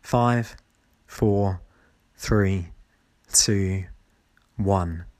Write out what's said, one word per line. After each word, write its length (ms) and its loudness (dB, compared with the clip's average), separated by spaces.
Five, 560 0
four, 560 0
three, 540 0
two, 540 0
one. 480 0